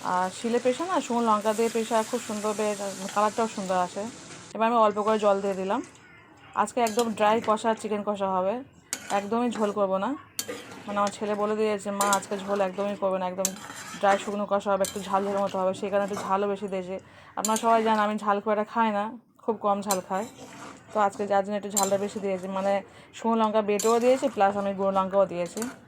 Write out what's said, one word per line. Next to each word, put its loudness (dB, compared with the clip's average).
আর 0
শিলে 2
পেশা 0
না, 0
শুকনো 0
লঙ্কা 4
দিয়ে 2
পেশা 0
খুব -2
সুন্দর, -2
বেশ 0
কালারটাও 2
সুন্দর -2
আসে। -2
এবার 2
আমি 4
অল্প 4
করে 4
জল 4
দিয়ে 0
দিলাম। -2
আজকে 0
একদম 0
ড্রাই 4
কষা, 2
চিকেন -4
কষা -2
হবে, 0
একদমই 0
ঝোল 0
করব 2
না। -2
মানে -4
আমার 4
ছেলে -4
বলে 0
দিয়েছে, 0
"মা, 0
আজকে 0
ঝোল -2
একদমই -2
করবে 0
না, -2
একদম -4
ড্রাই 4
শুকনো -4
কষা 0
হবে, 2
একটু -2
ঝাল 0
ঝাল -2
মতো -2
হবে।" 0
সেই -4
কারণে 2
একটু -4
ঝালও 0
বেশি -4
দিয়েছে। -6
আপনারা 0
সবাই 4
জানেন 4
আমি 0
ঝাল 0
খুব 0
একটা 2
খাই 0
না, -4
খুব 0
কম 0
ঝাল 0
খাই। -2
তো 0
আজকে 2
যার 2
জন্য -4
একটু -6
ঝালটা 2
বেশি -4
দিয়েছি, -4
মানে 0
শুকনো 0
লঙ্কা 2
বেটেও 2
দিয়েছি, 4
প্লাস 4
আমি -2
গুঁড়ো 0
লঙ্কাও 4
দিয়েছি। -6